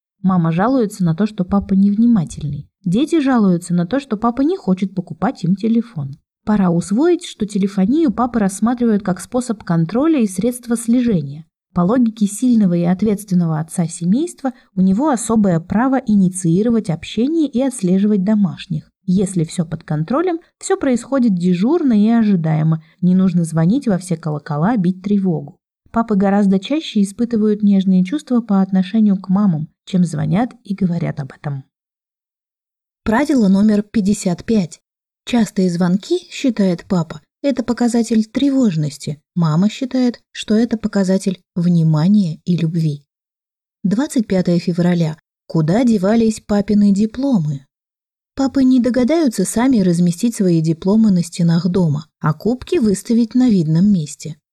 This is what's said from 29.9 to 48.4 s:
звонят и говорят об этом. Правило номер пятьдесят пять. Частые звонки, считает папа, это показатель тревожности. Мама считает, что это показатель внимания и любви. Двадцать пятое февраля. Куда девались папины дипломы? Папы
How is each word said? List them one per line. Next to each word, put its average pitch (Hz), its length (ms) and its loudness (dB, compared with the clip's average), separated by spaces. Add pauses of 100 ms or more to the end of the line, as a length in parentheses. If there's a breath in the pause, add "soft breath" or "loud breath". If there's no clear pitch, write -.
звонят 160 500 -2 (100)
и 202 100 -6
говорят 170 460 -4
об 135 140 -10
этом. 139 320 -10 (1400)
Правило 254 460 2
номер 202 340 2
пятьдесят 190 640 -2
пять. 208 340 -2 (460)
Частые 196 440 0
звонки, 185 640 -2
считает 196 580 -2
папа, 170 320 -4 (220)
это 277 200 -2
показатель 233 640 0
тревожности. 202 960 -2 (140)
Мама 170 340 2
считает, 247 520 -2 (100)
что - 240 -4
это 233 200 0
показатель 190 640 -2 (140)
внимания 170 920 2
и 180 120 0
любви. 160 480 -4 (800)
Двадцать 220 420 0
пятое 180 320 0
февраля. 170 600 -2 (260)
Куда 165 380 0
девались 220 560 2
папины 208 540 2
дипломы? 208 720 -2 (680)
Папы 269 280 0